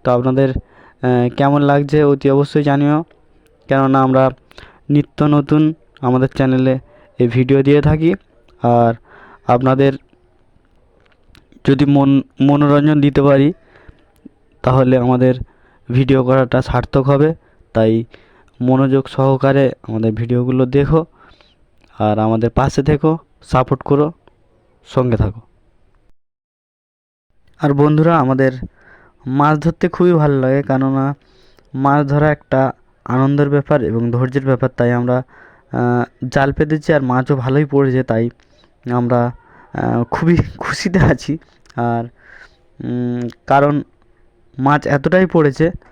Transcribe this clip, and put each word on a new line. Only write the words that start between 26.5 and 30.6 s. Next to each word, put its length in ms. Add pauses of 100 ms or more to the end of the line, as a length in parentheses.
আর 120
বন্ধুরা, 460
আমাদের 340 (760)
মাছ 320
ধরতে 300
খুবই 240
ভালো 280
লাগে, 220